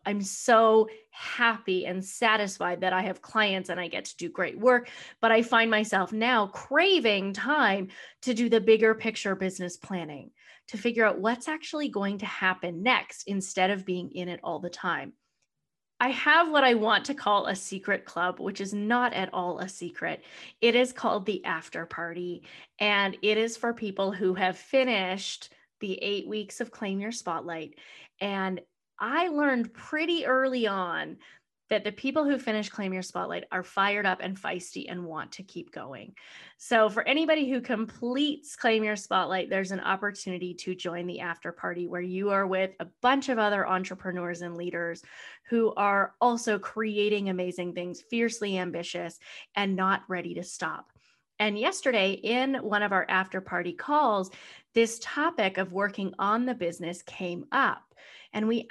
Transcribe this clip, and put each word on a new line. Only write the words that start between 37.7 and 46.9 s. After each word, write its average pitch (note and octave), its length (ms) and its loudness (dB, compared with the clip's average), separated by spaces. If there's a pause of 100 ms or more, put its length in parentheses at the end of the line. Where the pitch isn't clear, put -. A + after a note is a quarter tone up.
Claim A3 280 4
Your G#3+ 100 0
Spotlight, F#3 540 0
there's F#3+ 240 -2
an F#3+ 80 -4
opportunity F#3+ 760 -4
to F#3 200 -6
join F3 320 -6
the F3 140 -8
After E3+ 300 -8
Party F3 380 -6
where F3 140 -6
you F#3 260 -2
are G3 180 2
with F#3+ 320 0
a E3+ 80 -8 (140)
bunch C4+ 300 4
of A#3+ 80 0
other G#3 280 2
entrepreneurs F3+ 760 -4
and E3+ 120 -8
leaders E3+ 480 -6 (460)
who A3+ 260 4
are G3+ 460 2
also A#3 380 2
creating G#3 720 0